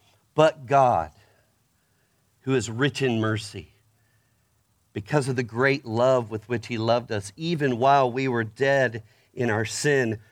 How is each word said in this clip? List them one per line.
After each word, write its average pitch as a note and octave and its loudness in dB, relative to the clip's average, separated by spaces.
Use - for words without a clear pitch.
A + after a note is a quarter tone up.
But D3+ 4
God, A#2 2
who C3 0
is A2 0
rich C3 -2
in A#2 0
mercy, G#2+ -6
because C3+ -2
of B2+ -4
the B2+ -2
great C3+ 0
love A#2+ 2
with G#2+ -10
which A#2 -6
he A#2+ -6
loved A#2 0
us, G#2 -6
even D3 -2
while C3+ 4
we C3+ -2
were A#2+ 0
dead B2 0
in A#2+ -2
our G#2+ 0
sin, C3 0